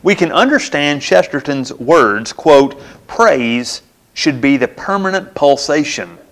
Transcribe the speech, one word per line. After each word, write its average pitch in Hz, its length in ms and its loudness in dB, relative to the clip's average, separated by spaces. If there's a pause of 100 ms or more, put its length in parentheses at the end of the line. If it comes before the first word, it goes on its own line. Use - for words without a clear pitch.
we 202 140 2
can 165 160 -2
understand 147 720 0
Chesterton's 143 720 -2
words, 117 600 2
quote, 139 480 2 (240)
"Praise 123 760 0 (320)
should 135 260 -2
be 139 160 4
the 120 100 0
permanent 190 680 -4
pulsation 143 840 -2 (140)